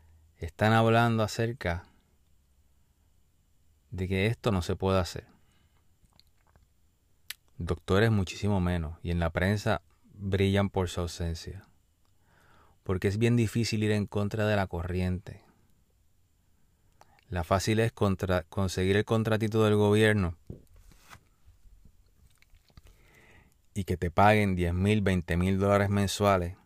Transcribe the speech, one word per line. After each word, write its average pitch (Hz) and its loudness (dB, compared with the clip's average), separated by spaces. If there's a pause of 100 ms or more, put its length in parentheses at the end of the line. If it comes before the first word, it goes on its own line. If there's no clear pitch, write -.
(380)
están 104 0
hablando 113 2
acerca 104 -4 (2000)
de 92 -6
que 95 0
esto 117 -2
no 92 0
se 95 -4
puede 95 0
hacer. - -8 (2250)
Doctores 92 0
muchísimo 101 -2
menos, 87 -2
y 90 -4
en 85 0
la 82 0
prensa 101 -2 (380)
brillan 98 0
por 92 -2
su - -6
ausencia, 85 -8 (1160)
porque 92 -2
es 98 0
bien 117 2
difícil 113 0
ir 107 0
en 104 0
contra 104 -4
de 107 0
la 98 -2
corriente. 90 -6 (1900)
La 90 -4
fácil 107 0
es 113 0
contra-, 92 0
conseguir 95 -2
el 107 2
contratito 110 0
del 104 4
gobierno 104 2 (3500)
y 98 -6
que 90 -2
te 85 -2
paguen 101 4
diez 87 0
mil, 101 2
veinte 90 0
mil 95 0
dólares 101 2
mensuales 98 0